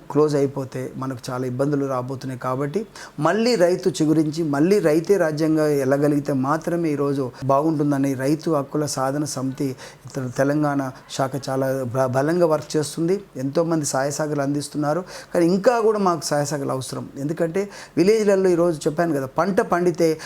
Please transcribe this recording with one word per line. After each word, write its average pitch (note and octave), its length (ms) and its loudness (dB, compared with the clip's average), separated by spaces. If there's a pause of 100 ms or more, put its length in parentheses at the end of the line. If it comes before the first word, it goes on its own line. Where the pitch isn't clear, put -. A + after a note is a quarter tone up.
(120)
క్లోజ్ D3+ 240 4
అయిపోతే C3 600 -2
మనకు C3 220 -6 (100)
చాలా B2+ 160 -4
ఇబ్బందులు C#3 400 0
రాబోతున్నాయి. C3 540 -6
కాబట్టి C#3+ 480 -4 (320)
మళ్ళీ G#3+ 360 2
రైతు F3+ 340 2
చిగురించి, D#3 540 2
మళ్ళీ D#3+ 360 4
రైతే E3 380 2
రాజ్యంగా D#3 460 2
వెళ్ళగలిగితే C#3+ 720 2
మాత్రమే D#3+ 560 0
ఈరోజు C#3+ 420 -2 (120)
బాగుంటుందని C#3 680 2
రైతు D3 380 -2
హక్కుల D3+ 340 0
సాధన C#3 380 -2
సమితి C3 520 -4 (300)
ఇతర B2+ 220 -8
తెలంగాణ C#3 640 0 (200)
శాఖ C3+ 200 -2 (180)
చాలా C3+ 340 -2
బ-, B2+ 220 0
బలంగా D3 400 2
వర్క్ D3+ 320 0
చేస్తుంది. E3 440 0 (140)
ఎంతోమంది D#3+ 500 0
సహాయ C#3 260 0
సహకారాలు D3 300 -2
అందిస్తున్నారు. D3 600 -2 (300)
కానీ F3 120 4
ఇంకా G3+ 340 4
కూడా G#3 200 2
మాకు F3 260 0
సహాయ D3 200 0
సహకారాలు C#3 260 -4
అవసరం. B2+ 460 -8
ఎందుకంటే E3 520 -4 (280)
విలేజ్లలో G3 520 4
ఈరోజు E3+ 280 2
చెప్పాను D#3+ 380 0
కదా, C3+ 100 -2
పంట F#3 360 0
పండితే F3 640 2